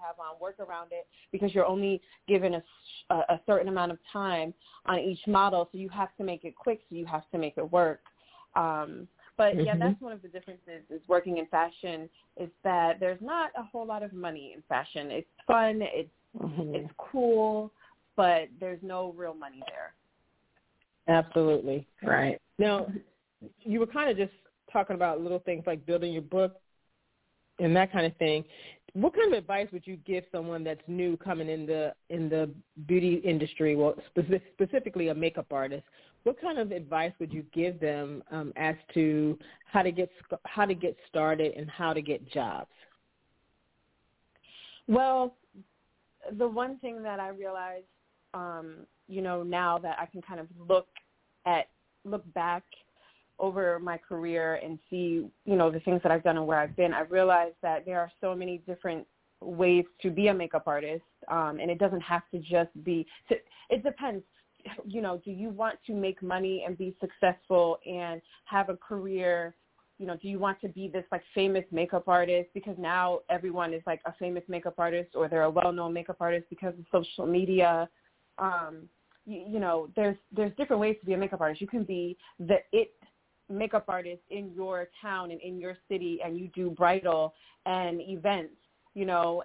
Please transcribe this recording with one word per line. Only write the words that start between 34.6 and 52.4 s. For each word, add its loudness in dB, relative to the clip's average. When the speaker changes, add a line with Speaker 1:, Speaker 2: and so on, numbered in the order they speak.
Speaker 2:
a 0
makeup -2
artist? -4
What 0
kind -4
of -2
advice -2
would -6
you -6
give -2
them, -4
um, -6
as -2
to 4
how 4
to 2
get -2
sc-, -10
how 0
to 0
get -2
started 2
and -10
how -2
to -2
get -6
jobs? -4
Speaker 1:
Well, 4
the 2
one -4
thing -10
that -6
I -6
realized, -10
um, -10
you -8
know, -2
now 0
that -4
I -6
can -14
kind -14
of -12
look 6
at, 2
look -6
back -2